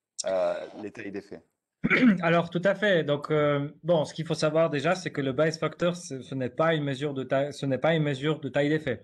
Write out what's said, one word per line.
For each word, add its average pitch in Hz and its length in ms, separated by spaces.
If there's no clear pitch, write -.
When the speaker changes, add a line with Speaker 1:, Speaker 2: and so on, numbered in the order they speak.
Speaker 1:
euh, 90 280
les 101 100
tailles 104 220
d'effet. 95 280
Speaker 2:
<clears throat> 196 400
Alors, 170 260
tout 175 160
à 196 80
fait. 185 300
Donc, 147 260
euh, 147 400
bon, 160 200
ce - 100
qu'il 156 120
faut 160 80
savoir 156 380
déjà, 147 240
c'est 175 160
que 147 100
le 135 100
bias 151 200
factor, 170 440
ce, 135 280
ce - 120
n'est 127 140
pas 160 240
une 147 100
mesure 139 300
de 135 100
taille, 139 300
ce - 140
n'est 131 100
pas 156 160
une 160 100
mesure 147 360
de 135 100
taille 143 200
d'effet, 151 340